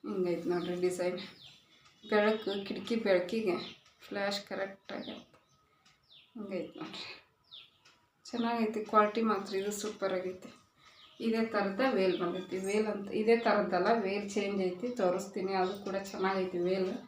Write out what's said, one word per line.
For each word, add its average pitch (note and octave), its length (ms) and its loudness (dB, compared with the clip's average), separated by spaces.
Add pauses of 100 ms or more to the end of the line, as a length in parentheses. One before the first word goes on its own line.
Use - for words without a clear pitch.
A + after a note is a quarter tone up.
ಹಿಂಗೈತಿ F3 440 0
ನೋಡ್ರಿ F3 320 0
ಡಿಸೈನ್. F3+ 380 0 (840)
ಬೆಳಕು, G#3 600 2
ಕಿಟಕಿ G#3 320 -2
ಬೆಳಕಿಗೆ G3 600 2 (440)
ಫ್ಲ್ಯಾಶ್ G3+ 480 -4
ಕರೆಕ್ಟ್ G3 440 -8
ಆಗೈತೆ. - 460 -12 (960)
ಹಿಂಗೈತಿ F#3+ 440 -8
ನೋಡ್ರಿ, - 280 -10 (1200)
ಚೆನ್ನಾಗೈತಿ A3+ 580 -2
ಕ್ವಾಲಿಟಿ G#3 380 4
ಮಾತ್ರ. G3+ 340 0
ಇದು G3+ 160 -2
ಸೂಪರ್ G3+ 400 -4
ಆಗೈತಿ. F#3 380 -6 (720)
ಇದೇ A3+ 260 2
ಥರದ G3 340 0 (140)
ವೇಲ್ F#3 260 4
ಬಂದೈತಿ. F3+ 380 -4
ವೇಲ್ G3+ 280 0
ಅಂತ G3+ 260 -4
ಇದೇ A3 240 4
ಥರದ್ದಲ್ಲ, G3+ 520 2 (140)
ವೇಲ್ G3+ 280 -2
ಚೇಂಜ್ G3 320 0
ಐತಿ, F#3 260 -2
ತೋರಿಸ್ತೀನಿ. F#3+ 680 0
ಅದು F#3+ 300 0
ಕೂಡ F#3+ 120 -4
ಚೆನ್ನಾಗೈತಿ F#3+ 640 0
ವೇಲ್. F#3 340 2 (160)